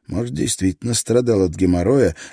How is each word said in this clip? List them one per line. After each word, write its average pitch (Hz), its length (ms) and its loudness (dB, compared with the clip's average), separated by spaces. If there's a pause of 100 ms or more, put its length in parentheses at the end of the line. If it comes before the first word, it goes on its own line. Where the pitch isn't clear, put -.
Может, 120 260 -6
действительно 95 600 -2
страдал 113 500 2
от 90 80 0
геморроя, 90 640 2 (180)